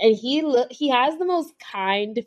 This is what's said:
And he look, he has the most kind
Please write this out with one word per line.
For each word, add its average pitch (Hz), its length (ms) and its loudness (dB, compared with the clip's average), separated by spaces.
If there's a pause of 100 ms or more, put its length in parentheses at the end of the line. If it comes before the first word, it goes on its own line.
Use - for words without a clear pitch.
And 220 140 6
he 269 260 -2
look, 254 280 0
he 285 200 -2
has 262 280 2
the 359 80 -4
most 339 320 -2
kind 208 680 -4